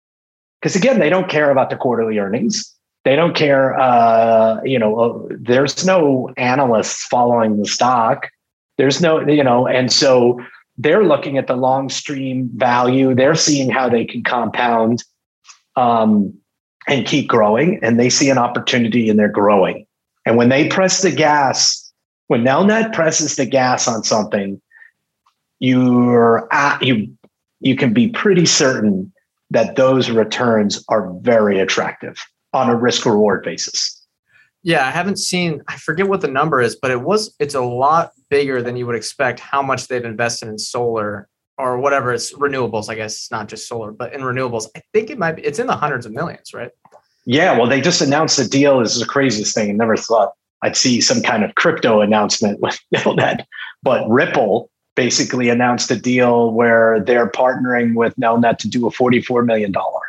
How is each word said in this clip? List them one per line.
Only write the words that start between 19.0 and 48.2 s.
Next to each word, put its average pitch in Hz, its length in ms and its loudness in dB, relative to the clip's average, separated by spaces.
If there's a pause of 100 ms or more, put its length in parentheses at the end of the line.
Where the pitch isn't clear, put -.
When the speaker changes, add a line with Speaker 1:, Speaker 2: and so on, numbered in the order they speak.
Speaker 1:
and 107 120 4
they're 104 100 4
growing. 101 560 2 (400)
And 113 100 2
when 120 140 4
they 147 180 4
press 190 360 0
the 175 80 2
gas, 143 800 0 (360)
when 120 160 2
Nelnet 208 480 2
presses - 440 -2
the 139 100 -2
gas 127 420 0
on 113 160 -2
something, 101 560 -2 (1000)
you're 123 920 4
at, 143 300 0
you, 226 340 -2 (440)
you 131 160 0
can 123 180 0
be 117 160 2
pretty 175 380 2
certain 107 640 0 (380)
that 113 240 0
those 131 340 2
returns 110 800 0
are 95 320 -2
very 104 380 2
attractive 95 580 -4 (340)
on 131 160 0
a 120 80 2
risk 117 300 -2
reward 104 380 2
basis. - 560 -8 (640)
Speaker 2:
Yeah, 151 220 0
I 131 40 -4
haven't 175 280 -4
seen, 175 480 -4
I - 80 -12
forget 170 320 -4
what 190 140 -2
the 156 80 -2
number 139 320 0
is, 113 140 0
but 135 140 -4
it 123 120 -2
was, 208 380 -2
it's 143 140 -4
a 135 80 -2
lot 139 500 0 (180)
bigger 135 320 0
than 120 160 -8
you 123 100 -6
would 117 80 -4
expect 117 440 -4
how 139 220 -4
much 131 260 -4
they've 120 180 -6
invested 117 420 -6
in 107 100 -12
solar 107 720 -6 (300)
or 127 200 -2
whatever. 131 360 0
It's 117 200 -8
renewables, 117 560 -4
I 113 60 -10
guess 107 180 -10
it's - 180 -14
not 110 180 -8
just - 180 -14
solar, 113 240 -10
but 113 220 -12
in 135 80 -12
renewables, 123 540 -4
I 160 60 -20 (120)
think 226 160 -2
it 277 100 -12
might 165 140 -2
be, - 100 -14
it's 147 160 -4
in 262 80 -4
the 226 80 -2
hundreds 139 300 -4
of 107 80 -16
millions, 143 400 -10
right? 113 180 -12 (540)
Speaker 1:
Yeah, 143 320 2
well, 120 100 4
they 135 140 0
just 175 200 0
announced 143 380 0